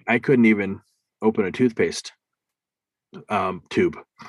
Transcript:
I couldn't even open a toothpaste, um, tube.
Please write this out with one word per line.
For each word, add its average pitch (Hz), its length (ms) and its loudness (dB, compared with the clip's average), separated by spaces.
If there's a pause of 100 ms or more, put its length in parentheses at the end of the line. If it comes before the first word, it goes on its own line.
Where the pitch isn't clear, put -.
I 117 120 2
couldn't 123 260 4
even 101 360 2 (400)
open 110 240 0
a 90 60 -4
toothpaste, 113 600 -2 (1200)
um, 95 400 -4
tube. 87 280 0 (320)